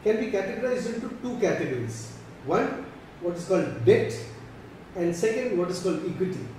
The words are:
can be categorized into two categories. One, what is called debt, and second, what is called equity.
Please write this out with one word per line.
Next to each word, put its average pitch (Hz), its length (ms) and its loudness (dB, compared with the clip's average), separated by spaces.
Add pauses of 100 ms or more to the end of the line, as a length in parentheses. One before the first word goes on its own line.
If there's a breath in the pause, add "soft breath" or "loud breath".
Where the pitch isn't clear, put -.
can 214 140 4
be 220 140 0
categorized 226 600 0
into 226 160 -4 (140)
two 247 160 -4
categories. 139 720 0 (320)
One, 214 400 0 (360)
what 170 140 -2
is 170 100 -8
called 165 380 2
debt, - 300 8 (800)
and 170 200 2
second, 226 420 2
what 175 120 2
is 180 120 -4
called 160 260 2
equity. 185 380 -2 (140)